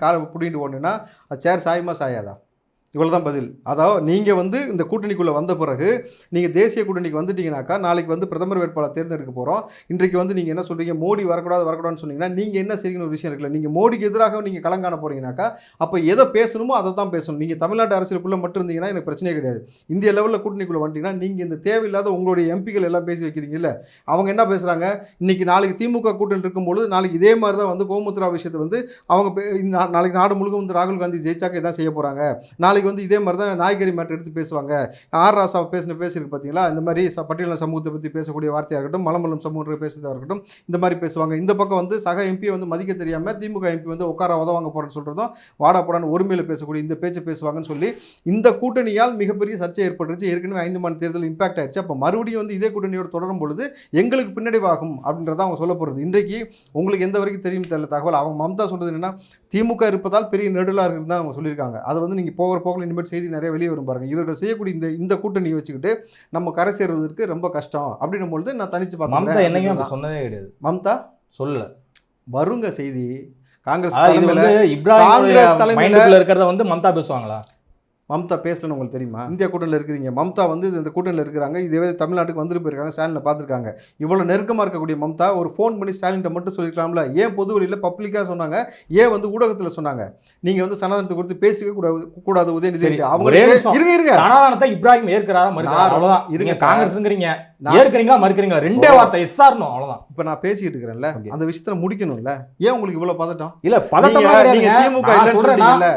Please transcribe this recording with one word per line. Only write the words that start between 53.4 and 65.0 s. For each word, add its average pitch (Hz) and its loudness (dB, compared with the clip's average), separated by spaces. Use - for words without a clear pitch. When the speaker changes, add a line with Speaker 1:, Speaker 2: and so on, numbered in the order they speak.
Speaker 1:
பொழுது 156 -6
எங்களுக்கு 233 0
பின்னடைவாகும் 196 -2
அப்படின்றத 160 -4
அவங்க 165 -6
சொல்ல 170 -2
போறது. 139 -6
இன்றைக்கு 196 -2
உங்களுக்கு 190 0
எந்த 202 -2
வரைக்கும் 202 -6
தெரியும் 180 -6
தெரியல 151 -6
தகவல். 147 0
அவங்க 151 -4
மம்தா 190 -4
சொல்றது 170 -6
என்னன்னா, 175 -6
தி 208 2
மு 233 -4
க 220 2
இருப்பதால் 196 -2
பெரிய 202 0
நெடுலா 190 0
இருக்குன்னு 160 -4
தான் 175 -2
அவங்க 143 -8
சொல்லியிருக்காங்க. 143 -8
அதை 151 -2
வந்து 190 -4
நீங்க 170 -6
போகிற 180 0
போக்குல 180 -4
இனிமேல் 170 -6
செய்தி 175 -6
நிறைய 156 -6
வெளியே 170 -2
வரும் 139 -6
பாருங்க. 127 -6
இவர்கள் 160 -4
செய்யக்கூடிய 208 -4
இந்த, 160 -4